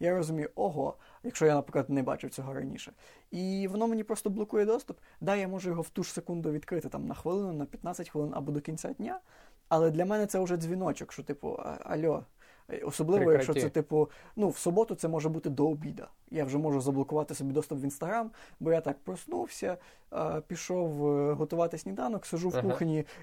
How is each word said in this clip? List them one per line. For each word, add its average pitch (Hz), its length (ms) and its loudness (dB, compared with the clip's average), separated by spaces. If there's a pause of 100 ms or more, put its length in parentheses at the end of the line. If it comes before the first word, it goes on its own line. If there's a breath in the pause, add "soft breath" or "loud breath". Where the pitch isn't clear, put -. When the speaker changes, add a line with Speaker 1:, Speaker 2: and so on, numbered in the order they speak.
Speaker 1:
я 175 160 2
розумію, 156 380 -2
ого, 151 420 -2 (260 loud breath)
якщо - 240 2
я, 151 80 8
наприклад, 147 360 0
не 139 120 2
бачив 139 280 -2
цього 135 240 -8
раніше. 139 380 -8 (380 loud breath)
І 190 400 -2
воно 214 180 0
мені 220 160 0
просто 208 260 -2
блокує 208 340 2
доступ. 226 340 0 (220 soft breath)
Да, 196 160 2
я 196 120 0
можу 185 220 -4
його 170 120 0
в 160 60 -8
ту - 140 -2
ж - 100 -4
секунду 170 380 -4
відкрити, 151 380 -2
там, 143 180 -6
на - 80 -4
хвилину, 190 380 -2
на 147 120 -4
п'ятнадцять 170 460 -8
хвилин 151 240 -2
або 143 180 -4
до 147 80 -2
кінця 151 320 -6
дня, 370 280 -6 (480 soft breath)
але 165 220 6
для 160 140 2
мене 214 220 2
це 196 140 0
вже 180 160 2
дзвіночок, 165 560 -2
що, 143 100 -10
типу, 147 260 -6 (100)
а-, - 200 -8 (160)
альо. 156 300 2 (600 loud breath)
Особливо, 170 400 2
Speaker 2:
Прекрати. 147 220 8
Speaker 1:
якщо 147 200 2
це, 143 40 -2
типу, 151 400 2 (260 loud breath)
ну, 208 120 2
в 143 100 -2
суботу 196 360 2
це 165 140 -2
може 160 200 0
бути 156 220 -2
до 143 180 4
обіда. 151 400 -4 (220)
Я 156 140 0
вже 135 140 0
можу 147 220 2
заблокувати 139 540 0
собі 139 180 -4
доступ 151 280 -2
в 131 40 -4
Instagram, 185 420 -2 (340 loud breath)
бо 160 120 2
я 160 80 6
так 285 240 -4
проснувся, 196 720 -6 (360 loud breath)
е, 160 340 -2
пішов, 165 640 0
е, 143 240 4
готувати 165 460 0
сніданок, 196 480 -4
сижу 175 220 -2
в 175 80 0
Speaker 2:
Ага. 185 140 2
Speaker 1:
кухні, 156 360 2 (160 loud breath)